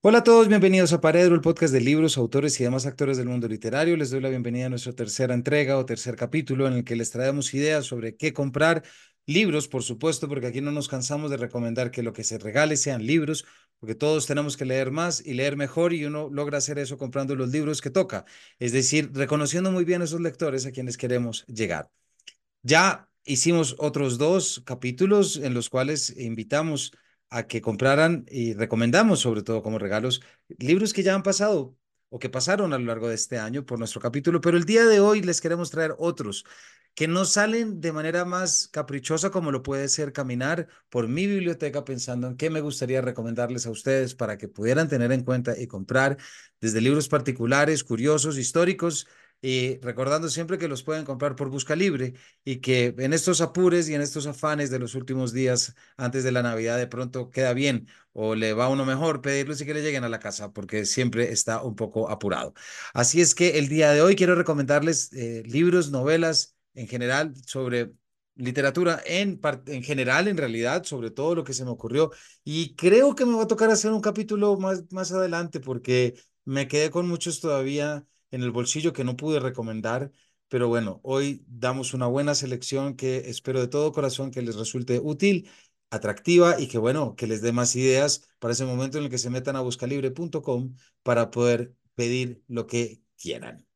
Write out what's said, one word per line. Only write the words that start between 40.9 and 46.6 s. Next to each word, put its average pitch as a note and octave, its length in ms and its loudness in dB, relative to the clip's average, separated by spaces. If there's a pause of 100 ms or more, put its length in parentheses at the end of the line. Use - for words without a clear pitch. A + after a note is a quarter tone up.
mi D#3+ 220 -2
biblioteca E3 560 -2
pensando B2 420 -6
en B2+ 100 -8
qué D3+ 140 -2
me D#3 100 -2
gustaría C3 400 -2
recomendarles A#2+ 640 -4
a A#2+ 60 -8
ustedes C3 460 0
para G#2+ 200 -4
que G2+ 120 -12
pudieran C3 400 0
tener B2 240 2
en B2+ 100 2
cuenta B2 340 0
y A#2+ 120 -8
comprar, C3 500 0 (420)